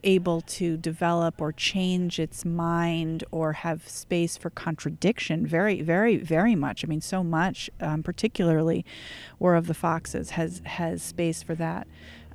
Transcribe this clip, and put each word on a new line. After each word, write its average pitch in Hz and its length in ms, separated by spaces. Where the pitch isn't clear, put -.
able 180 380
to 170 360
develop 170 640
or 151 100
change 180 680
its - 260
mind 170 840
or 160 220
have 160 360
space - 480
for - 140
contradiction 165 960
very, 175 360
very, 180 360
very 175 380
much. 139 300
I - 20
mean, 156 140
so 190 220
much, 165 460
um, 156 220
particularly 165 840
War 180 160
of 170 120
the 165 60
Foxes 165 580
has, 170 340
has 165 360
space 165 420
for 165 120
that. 165 320